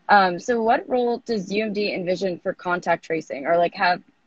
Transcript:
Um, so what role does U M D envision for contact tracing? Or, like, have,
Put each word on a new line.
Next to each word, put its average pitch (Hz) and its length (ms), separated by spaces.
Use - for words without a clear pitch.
Um, 185 300
so 233 220
what 262 260
role 247 380
does 208 260
U 214 140
M 208 80
D 202 200
envision 180 460
for 185 140
contact 175 520
tracing? 147 420
Or, 170 100
like, 170 180
have, 185 260